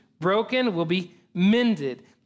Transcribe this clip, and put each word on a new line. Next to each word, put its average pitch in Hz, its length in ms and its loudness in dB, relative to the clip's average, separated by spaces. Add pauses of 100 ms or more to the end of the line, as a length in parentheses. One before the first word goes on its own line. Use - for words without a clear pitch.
(200)
broken 220 560 0
will 165 100 0
be 175 280 -2 (200)
mended. 190 680 0 (220)